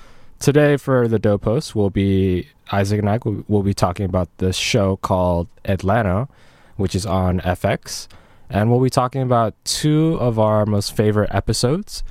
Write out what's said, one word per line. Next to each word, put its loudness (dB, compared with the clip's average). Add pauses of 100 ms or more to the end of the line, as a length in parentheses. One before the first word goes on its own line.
(380)
today 4
for 0
The 0
Dope 0
Post, -2
we'll 0
be, 2 (240)
Isaac 0
and 0
I 0
will, -4
will 2
be 0
talking -2
about -2 (100)
this 0
show 0
called 0 (160)
Atlanta, 0 (480)
which -2
is -2
on 0
F -4
X. -4 (420)
And 0
we'll 4
be 2
talking -2
about 0
two 0
of 0
our 4
most -2
favorite 2
episodes. -2